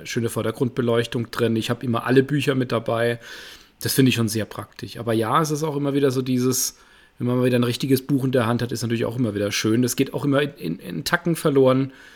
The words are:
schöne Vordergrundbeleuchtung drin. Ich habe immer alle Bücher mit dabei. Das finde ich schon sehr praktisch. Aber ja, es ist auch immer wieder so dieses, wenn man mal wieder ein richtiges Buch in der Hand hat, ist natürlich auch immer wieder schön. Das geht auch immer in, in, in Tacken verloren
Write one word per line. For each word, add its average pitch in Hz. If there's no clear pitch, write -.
schöne 117
Vordergrundbeleuchtung 117
drin. 113
Ich 110
habe 120
immer 120
alle 131
Bücher 139
mit 131
dabei. 117
Das -
finde 135
ich 110
schon 117
sehr 104
praktisch. -
Aber 117
ja, 113
es 151
ist 151
auch 147
immer 143
wieder 139
so 131
dieses, 127
wenn 123
man 123
mal 123
wieder 123
ein 123
richtiges 131
Buch 135
in 127
der 120
Hand 120
hat, 120
ist 117
natürlich 117
auch 113
immer 117
wieder 101
schön. 113
Das 120
geht -
auch 123
immer 143
in, 147
in, -
in -
Tacken 170
verloren 131